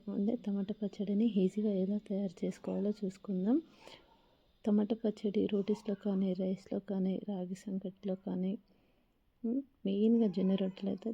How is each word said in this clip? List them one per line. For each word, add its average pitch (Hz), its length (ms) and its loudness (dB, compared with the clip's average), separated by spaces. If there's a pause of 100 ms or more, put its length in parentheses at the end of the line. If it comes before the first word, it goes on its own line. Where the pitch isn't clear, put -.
ఉండే 202 300 0
టమాటా 202 380 -4
పచ్చడిని 202 600 0
ఈజీగా 202 400 2
ఎలా 190 260 2
తయారు 196 360 -4
చేసుకోవాలో 190 560 -2
చూసుకుందాం. 196 640 0 (1080)
టమాటా 214 320 2
పచ్చడి 208 500 0
రోటీస్‌లో 208 500 0
కానీ, 196 380 0
రైస్‌లో 190 500 -2
కానీ, 190 300 0 (100)
రాగి 185 320 -6
సంకటిలో 190 640 -6
కానీ, 185 320 -2 (920)
ఉమ్, 254 180 -2 (220)
మెయిన్గా 214 440 4
జొన్న 190 260 2
రొట్టెలు 190 380 -2
అయితే 208 220 -6